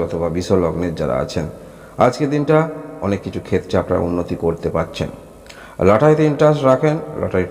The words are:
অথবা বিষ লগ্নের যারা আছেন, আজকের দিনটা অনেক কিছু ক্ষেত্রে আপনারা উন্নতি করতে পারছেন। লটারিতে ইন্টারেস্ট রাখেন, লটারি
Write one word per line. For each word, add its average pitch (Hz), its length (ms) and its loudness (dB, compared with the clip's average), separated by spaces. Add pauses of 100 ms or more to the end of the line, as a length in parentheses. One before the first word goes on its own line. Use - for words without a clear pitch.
অথবা 85 200 -4 (100)
বিষ 87 120 -4 (140)
লগ্নের 82 380 -2
যারা 67 240 -2
আছেন, 78 220 -6 (580)
আজকের 131 260 2
দিনটা 147 280 2 (480)
অনেক 98 200 0
কিছু 90 200 -8
ক্ষেত্রে - 360 -2
আপনারা 90 260 0
উন্নতি 87 260 -4 (100)
করতে 82 320 -2
পারছেন। 78 340 -4 (760)
লটারিতে 151 420 6
ইন্টারেস্ট 147 400 2
রাখেন, 147 260 2 (220)
লটারি 92 320 0